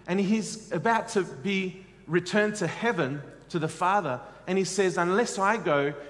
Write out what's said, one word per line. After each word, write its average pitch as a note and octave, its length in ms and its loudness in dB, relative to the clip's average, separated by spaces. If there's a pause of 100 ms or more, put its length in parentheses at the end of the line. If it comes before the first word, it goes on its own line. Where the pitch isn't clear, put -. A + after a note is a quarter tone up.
and F3+ 120 0
he's G3+ 540 -2
about G#3+ 380 0
to F#3+ 120 2
be F#3+ 640 -4 (220)
returned G#3 500 2
to F3 100 -2
heaven, D3+ 540 -2 (300)
to F3 80 2
the D#3 100 2
Father, F3 540 0 (240)
and F#3 100 0
he F#3+ 80 2
says, F#3 320 0
"Unless F#3 420 2
I G3+ 200 4
go, E3+ 340 2 (180)